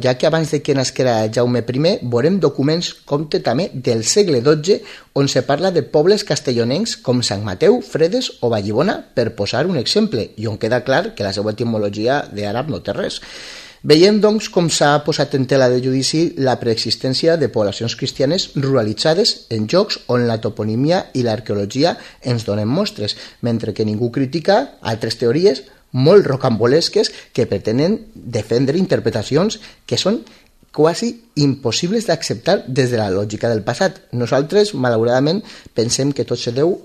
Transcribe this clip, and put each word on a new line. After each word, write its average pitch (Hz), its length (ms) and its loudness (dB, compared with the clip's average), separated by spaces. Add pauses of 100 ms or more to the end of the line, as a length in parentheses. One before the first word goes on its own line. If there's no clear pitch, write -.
ja 127 160 2
que - 80 0
abans 160 240 0
de 151 120 -2
que 147 120 0
nasquera 123 580 0
Jaume 123 300 0
primer, 147 400 0
veurem 123 400 0
documents, 156 460 0 (180)
compte 151 320 -2
també, 147 340 -2
del 117 300 -2
segle 160 400 2
dotze, 151 380 2 (320)
on 139 180 0
se 127 160 0
parla 160 240 0
de 165 140 0
pobles 185 420 2
castellonencs 135 720 -2
com 127 260 0
Sant 101 240 -4
Mateu, 160 360 4
Fredes 185 580 -2
o 120 100 0
Vallibona, 110 460 0 (180)
per 117 220 0
posar 117 300 -2
un 185 120 -2
exemple, 135 580 -2
i 110 140 -6
on 104 80 -6
queda 117 240 0
clar 165 320 0
que - 80 -6
la 98 100 -2
seva 104 220 -2
etimologia 110 760 -2
d'àrab 104 420 -6
no 90 80 -8
té 101 100 -4
res. - 280 -8 (640)
Veiem, 175 340 6
doncs, 214 320 2
com 175 220 2
s'ha 147 320 4
posat 147 320 -2
en 135 100 0
tela 135 220 4
de 127 160 2
judici 135 540 0
la 131 200 0
preexistència 127 800 0
de 135 160 0
poblacions 110 420 -2
cristianes 143 640 -2
ruralitzades 135 960 0
en 107 180 -2
llocs 196 400 0
on 120 180 2
la 113 140 0
toponímia 117 720 -2
i 131 100 -2
l'arqueologia 110 720 -2 (280)
ens 120 260 -2
donen 107 180 -2
mostres, 139 480 -2 (280)
mentre 113 300 -2
que 110 120 -2
ningú 107 260 0
critica 170 680 0
altres 113 400 -4
teories 165 420 2 (300)
molt 156 340 6
rocambolesques 135 840 2 (200)
que 120 140 0
pretenen 135 540 0 (140)
defendre 123 680 -2
interpretacions 127 800 0 (260)
que - 140 -4
són 233 240 0 (500)
quasi 170 460 0 (160)
impossibles 147 720 0
d'acceptar 165 580 -2
des 127 240 0
de 120 80 0
la 104 160 0
lògica 107 320 -2
del 113 160 0
passat. 123 380 -2 (100)
Nosaltres, 151 640 2
malauradament, 127 640 2 (320)
pensem 123 400 0
que 120 160 -4
tot 123 160 -4
se 120 80 -4
deu 143 220 0 (120)